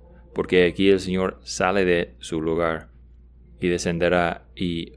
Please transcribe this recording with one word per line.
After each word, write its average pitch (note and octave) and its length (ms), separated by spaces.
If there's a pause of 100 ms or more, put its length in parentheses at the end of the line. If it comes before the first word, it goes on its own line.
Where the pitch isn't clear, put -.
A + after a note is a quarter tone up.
(340)
porque A2 320
aquí G2 240
el F#2+ 100
Señor F#2 420
sale F#2+ 440
de F2 320
su D#2+ 240
lugar, E2 480 (680)
y F#2 60
descenderá F2 880
y E2+ 420